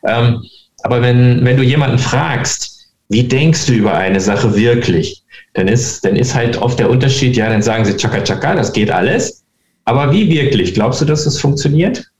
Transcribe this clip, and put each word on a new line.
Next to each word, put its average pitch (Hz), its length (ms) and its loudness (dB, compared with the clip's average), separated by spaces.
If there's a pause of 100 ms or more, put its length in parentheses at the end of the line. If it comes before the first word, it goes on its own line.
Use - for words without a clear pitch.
Ähm, 117 340 0 (400)
aber 123 220 0
wenn, 123 420 4
wenn 127 100 2
du 135 80 2
jemanden 127 360 2
fragst, - 880 -4 (220)
"Wie 113 140 2
denkst 147 440 2
du 131 60 2
über 104 200 2
eine 95 260 0
Sache 101 360 0
wirklich?", 107 680 0 (320)
dann 92 140 0
ist, 123 360 -2
dann 196 120 0
ist - 180 -2
halt 120 260 -2
oft 123 200 -2
der 113 100 0
Unterschied, 131 460 2
ja, 110 120 0
dann 110 140 0
sagen 110 240 0
sie, 101 100 0
"Tschakka, 107 280 -2
tschakka, 143 320 -2
das 127 180 -2
geht 104 160 0
alles." 107 540 -2 (420)
Aber 135 260 0
wie 202 180 2
wirklich? 127 440 0
Glaubst 113 280 -2
du, 151 40 0
dass 151 200 -2
das 147 120 -2
funktioniert? 147 680 -2 (140)